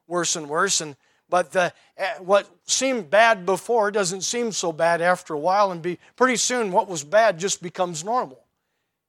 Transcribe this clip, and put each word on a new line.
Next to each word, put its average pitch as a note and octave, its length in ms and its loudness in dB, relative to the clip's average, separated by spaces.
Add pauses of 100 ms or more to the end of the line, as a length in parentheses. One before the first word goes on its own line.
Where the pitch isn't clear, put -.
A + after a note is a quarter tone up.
worse E3+ 300 -2
and D#3 120 -10
worse. F3+ 320 0
And, D3+ 160 -12 (320)
but F3 240 0
the, F3+ 200 0 (240)
eh, F#3 240 -4
what F#3+ 260 2 (180)
seemed B3 460 -2
bad G#3+ 340 4
before G3+ 460 0
doesn't G3 300 -2
seem A#3 320 -4
so E3+ 180 -4
bad E3 300 0
after F3 340 0
a D3+ 40 -4
while, F#3+ 340 2
and E3+ 100 -8
be, F3 160 -6 (160)
pretty B3 220 2
soon A#3+ 340 -2
what G#3 180 2
was E3+ 140 -6
bad F#3+ 360 2
just F#3 240 -4
becomes F3 420 -6
normal. G#3 400 -4 (640)